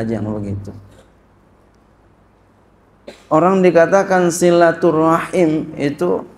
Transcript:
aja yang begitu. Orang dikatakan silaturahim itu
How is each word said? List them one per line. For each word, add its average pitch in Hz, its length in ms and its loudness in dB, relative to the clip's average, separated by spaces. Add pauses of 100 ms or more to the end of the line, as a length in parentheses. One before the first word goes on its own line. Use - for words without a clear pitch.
aja 113 160 -4
yang 107 160 -6
begitu. 101 400 -10 (2500)
Orang 175 320 2
dikatakan 180 720 2
silaturahim 165 1400 0
itu 147 480 -4 (140)